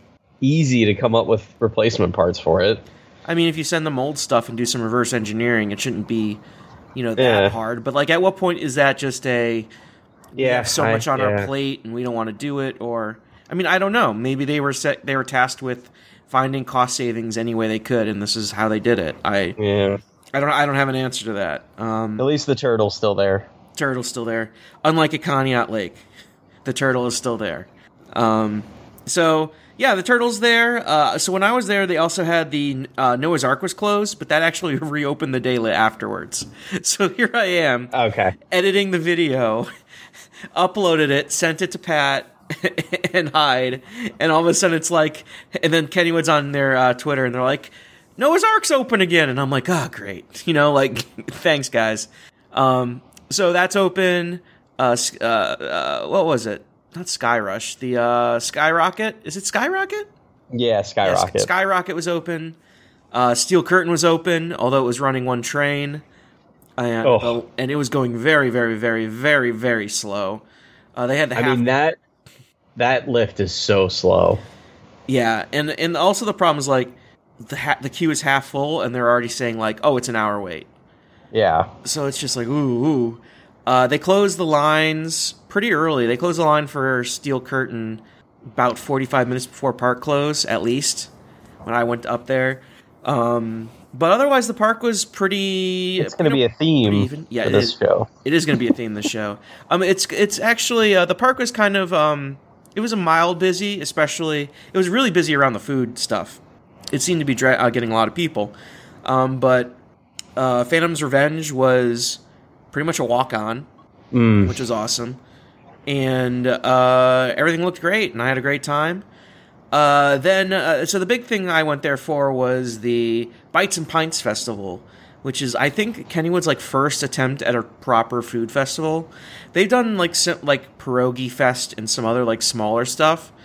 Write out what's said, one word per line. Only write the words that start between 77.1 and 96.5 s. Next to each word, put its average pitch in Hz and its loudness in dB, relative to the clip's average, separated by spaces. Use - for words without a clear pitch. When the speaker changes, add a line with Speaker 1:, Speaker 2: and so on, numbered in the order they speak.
Speaker 2:
the - -12
ha-, - -2
the 135 -6
queue 160 0
is 147 -2
half 135 0
full, 143 -4
and 120 -4
they're 120 2
already 120 2
saying, 117 -4
like, 110 -2
"Oh, 143 4
it's 123 -4
an 117 -4
hour 104 0
wait." 87 -10
Speaker 1:
Yeah. 92 2
Speaker 2:
So 147 -4
it's 135 -4
just 135 -6
like, 120 -4
ooh, 135 0
ooh. 120 0
Uh, 127 4
they 143 0
closed 190 2
the 180 -2
lines 156 0
pretty 208 0
early. 151 2
They 120 2
closed 165 -2
the 170 2
line 151 2
for 131 -2
Steel 131 -4
Curtain 117 -6
about 123 0
forty-five 135 -2
minutes 127 -6
before - -4
park 123 -2
close, 147 -2
at 101 -2
least, 123 -4
when 113 -6
I 120 2
went 117 -4
up 120 -6
there. 131 -2
Um, 117 -2
but 160 2
otherwise, 254 4
the 226 -4
park 220 0
was 226 -2
pretty, 185 -2
Speaker 1:
It's - -4
gonna 160 2
Speaker 2:
you 139 0
know, 120 2
Speaker 1:
be 113 -2